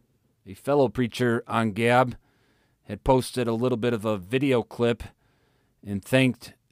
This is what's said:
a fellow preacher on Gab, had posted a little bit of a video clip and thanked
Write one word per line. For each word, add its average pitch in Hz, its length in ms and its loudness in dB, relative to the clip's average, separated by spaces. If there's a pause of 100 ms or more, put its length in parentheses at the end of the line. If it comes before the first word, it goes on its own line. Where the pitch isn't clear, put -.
(460)
a 95 80 -16
fellow 139 360 0
preacher 120 580 0
on 113 240 0
Gab, 120 440 2 (680)
had 107 200 -12
posted 127 440 0
a 117 60 -2
little 120 240 0
bit 120 160 -2
of 107 120 -6
a 110 120 0
video 123 440 0
clip 117 420 -2 (800)
and 101 200 -6
thanked 131 500 0 (180)